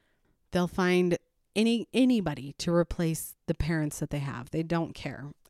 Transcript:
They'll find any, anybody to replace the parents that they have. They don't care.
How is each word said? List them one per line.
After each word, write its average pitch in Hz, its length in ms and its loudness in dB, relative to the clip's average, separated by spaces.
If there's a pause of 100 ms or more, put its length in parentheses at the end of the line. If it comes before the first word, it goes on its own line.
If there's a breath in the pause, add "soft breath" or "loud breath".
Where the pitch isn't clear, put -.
(500 soft breath)
They'll 180 160 0
find 180 500 2 (400)
any, 226 360 2
anybody 196 640 2
to 170 140 -2
replace 165 640 0 (120)
the 165 80 0
parents 151 440 -2
that 147 120 -6
they 143 100 -4
have. 139 300 -8
They 160 120 -2
don't 165 320 -2
care. 139 320 -10 (240)